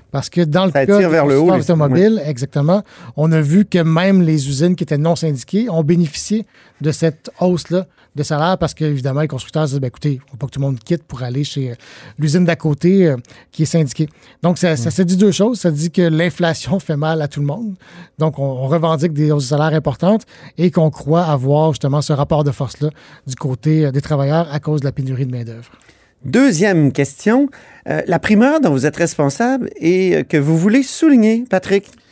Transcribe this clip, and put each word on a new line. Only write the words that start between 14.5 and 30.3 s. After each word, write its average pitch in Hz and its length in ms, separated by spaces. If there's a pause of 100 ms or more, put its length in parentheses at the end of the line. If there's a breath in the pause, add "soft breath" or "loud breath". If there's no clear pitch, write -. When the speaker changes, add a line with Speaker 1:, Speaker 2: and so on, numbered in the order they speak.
Speaker 1:
ça, 165 180
ça, 117 140
Speaker 2:
Mm. - 20
Speaker 1:
ça 185 120
dit 180 120
deux 196 160
choses. 208 280
Ça 175 100
dit 156 220
que 190 100
l'inflation 165 800
<laughs> - 0
fait 156 180
mal 156 240
à 147 60
tout 147 120
le 143 60
monde. 196 300 (420 loud breath)
Donc, 147 220
on, 139 40
on 135 240
revendique 160 460
des 151 180
hausses 147 120
de 123 60
salaire 151 280
importantes 170 460 (340 loud breath)
et 170 140
qu'on 156 180
croit 160 340
avoir 147 480
justement 143 300
ce - 100
rapport 147 320
de 143 80
force-là 143 380 (380 loud breath)
du 127 80
côté, 156 500
euh, 135 60
des 139 100
travailleurs 147 500
à 147 80
cause 151 220
de 143 40
la 139 60
pénurie 131 360
de 123 40
main-d'œuvre. 117 380 (560 soft breath)
Speaker 2:
Deuxième 175 640
question, 233 560 (400 loud breath)
euh, 151 200
la 175 120
primeur 247 400
dont 196 120
vous 135 160
êtes 147 100
responsable 196 800
et, 180 380
euh, 147 80
que - 120